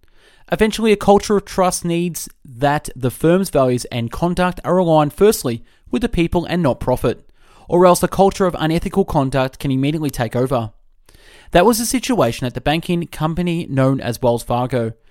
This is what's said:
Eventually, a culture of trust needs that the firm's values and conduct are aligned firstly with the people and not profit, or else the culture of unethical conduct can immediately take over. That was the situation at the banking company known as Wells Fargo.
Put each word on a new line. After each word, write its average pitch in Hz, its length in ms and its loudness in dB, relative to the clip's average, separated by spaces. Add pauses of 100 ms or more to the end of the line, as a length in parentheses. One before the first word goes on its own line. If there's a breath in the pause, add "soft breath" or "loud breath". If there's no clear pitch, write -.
(500 soft breath)
Eventually, 214 420 2
a 202 40 4
culture 202 400 2
of 190 80 -2
trust - 400 -2
needs 170 420 -4 (160)
that 143 540 -2
the 123 140 -2
firm's 175 400 2
values 127 360 0
and 117 240 -6
conduct 180 540 -2
are 175 140 0
aligned 156 340 4
firstly 196 500 2 (280 soft breath)
with 247 100 -2
the 233 80 0
people 170 380 0
and 175 160 -2
not 127 180 0
profit, - 480 -2 (400 soft breath)
or 175 160 4
else 180 160 6
the 175 80 0
culture 196 380 2
of 170 120 -2
unethical 170 460 -2
conduct 135 540 -2
can 143 120 -4
immediately 143 380 -2
take 120 260 -4
over. 123 380 -2 (800 soft breath)
That 180 160 6
was 226 120 4
the 233 60 -4
situation 175 640 -2
at 123 80 -8
the 127 80 -10
banking 170 460 -2
company 165 600 -4
known 135 320 0
as - 220 -6
Wells 120 200 0
Fargo. 120 520 -4 (160 soft breath)